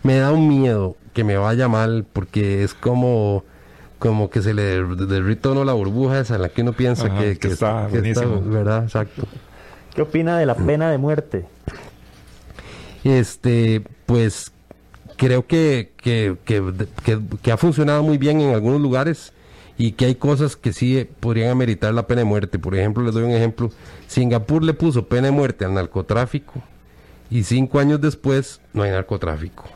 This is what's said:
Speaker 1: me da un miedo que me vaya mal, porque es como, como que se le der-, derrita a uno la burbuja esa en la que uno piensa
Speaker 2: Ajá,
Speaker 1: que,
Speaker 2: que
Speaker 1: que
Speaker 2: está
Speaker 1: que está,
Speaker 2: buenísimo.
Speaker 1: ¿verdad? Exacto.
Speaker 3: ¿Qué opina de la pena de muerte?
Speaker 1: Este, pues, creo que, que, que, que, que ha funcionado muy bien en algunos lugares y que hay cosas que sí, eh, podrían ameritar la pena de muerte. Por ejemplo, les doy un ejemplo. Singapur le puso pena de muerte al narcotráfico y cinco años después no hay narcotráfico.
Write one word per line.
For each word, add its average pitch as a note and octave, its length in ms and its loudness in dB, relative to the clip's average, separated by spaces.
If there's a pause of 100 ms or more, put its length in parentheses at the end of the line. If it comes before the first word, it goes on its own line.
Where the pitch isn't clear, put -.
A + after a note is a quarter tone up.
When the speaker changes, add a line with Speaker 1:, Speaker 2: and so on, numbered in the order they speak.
Speaker 1:
me C3 140 4
da C3+ 140 2
un D#3 160 4
miedo A#2+ 480 2 (180)
que A#2 100 0
me G2+ 140 2
vaya A2+ 300 2
mal, A2+ 460 0
porque G2 500 -2
es G2 120 -4
como, A#2+ 680 0 (540)
como G#2+ 320 0
que A2 140 -2
se G#2+ 100 0
le G#2 80 0
der-, F#2 340 -2
derrita G2 540 0
a C3+ 40 2
uno C#3 100 0
la C3+ 100 0
burbuja B2 460 0
esa A#2+ 160 -2
en F#2 80 0
la F2 60 -2
que - 120 -4
uno A#2+ 120 0
piensa A#2+ 340 -2
Speaker 2:
Ajá, G2 120 -2
Speaker 1:
que, G#2 140 0
Speaker 2:
que F2 60 -6
Speaker 1:
que - 140 -4
Speaker 2:
está G#2+ 380 -2
Speaker 1:
que A#2+ 60 0
está, A2+ 280 0
Speaker 2:
buenísimo. G#2+ 160 0 (100)
Speaker 1:
¿verdad? G#2+ 320 0
Exacto. A2 400 -4 (720)
Speaker 3:
¿Qué D3+ 80 0
opina E3 340 0
de D#3+ 80 2
la A#2+ 100 0
pena D3+ 360 0
de C#3+ 60 0
muerte? C#3+ 480 -2 (1600)
Speaker 1:
Este, A#2 800 2 (220)
pues, A#2 460 0 (680)
creo B2+ 280 2
que, D3+ 520 0
que, A2 480 0
que, G2+ 180 0 (400)
que, A2 160 0 (220)
que A#2+ 100 0
ha A2 60 0
funcionado D3 440 2
muy D3+ 160 2
bien D3 240 2
en C#3 140 2
algunos A#2+ 260 2
lugares C#3+ 520 -2 (440)
y A2+ 140 2
que B2+ 140 0
hay B2+ 100 2
cosas C#3+ 400 0
que - 160 -4
sí, B2+ 260 0
eh, B2 120 -4 (100)
podrían A#2 300 0
ameritar A2+ 440 0
la A#2 140 -2
pena A#2+ 120 2
de A#2 60 2
muerte. G2+ 320 0
Por F#2 180 -4
ejemplo, G#2 280 0
les A2+ 100 0
doy A2+ 100 0
un A#2+ 80 0
ejemplo. A2+ 380 0 (380)
Singapur B2 560 0
le D#3+ 100 2
puso C3+ 340 0
pena B2+ 200 2
de C#3 40 2
muerte C3+ 340 0
al F#2+ 80 -2
narcotráfico G#2 800 -2 (760)
y A#2 140 0
cinco C3 360 0
años D3 200 2
después C#3 600 -2 (120)
no G#2 100 -2
hay G2 80 0
narcotráfico. F2+ 760 -6 (100)